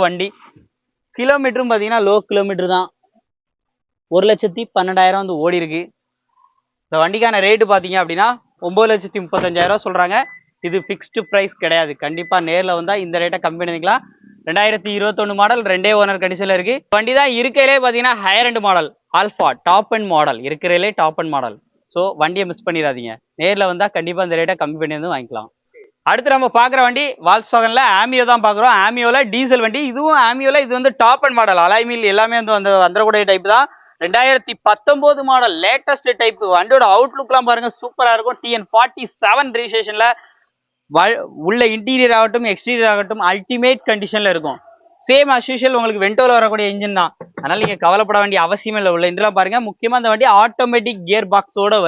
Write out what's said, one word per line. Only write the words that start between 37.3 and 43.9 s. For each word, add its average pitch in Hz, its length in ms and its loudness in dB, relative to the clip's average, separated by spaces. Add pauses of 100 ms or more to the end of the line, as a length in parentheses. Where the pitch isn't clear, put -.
பாருங்க, 233 200 0 (120)
சூப்பரா 240 340 0
இருக்கும். 226 280 -4
டி 233 140 -8
என் 202 140 -12
ஃபார்ட்டி 247 340 0 (180)
செவன் 247 360 2
ரிஜிஸ்ட்ரேஷன்ல 220 480 -2 (920)
வ-, 202 220 2 (300)
உள்ள 240 140 0 (120)
இன்டீரியர் 240 440 0
ஆகட்டும், 226 340 0
எக்ஸ்டீரியர் 226 400 0
ஆகட்டும், 202 380 -4
அல்டிமேட் 247 580 -2
கண்டிஷன்ல 208 460 -2